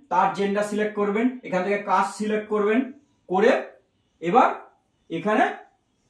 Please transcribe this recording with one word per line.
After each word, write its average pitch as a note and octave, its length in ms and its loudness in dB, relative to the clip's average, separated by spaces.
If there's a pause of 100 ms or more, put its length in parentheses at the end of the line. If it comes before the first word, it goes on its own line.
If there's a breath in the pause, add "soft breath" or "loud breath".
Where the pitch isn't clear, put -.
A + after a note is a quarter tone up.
তার G3 240 2
জেন্ডার G3 300 -2
সিলেক্ট G#3 320 -2
করবেন, G#3 300 0 (180)
এখান F#3 200 -2
থেকে G3 160 0 (100)
কাস্ট F#3 280 2
সিলেক্ট G#3+ 360 -4
করবেন, G#3 260 2 (480)
করে G#3 240 4 (680)
এবার F#3+ 300 4 (600)
এখানে G#3 360 0 (640)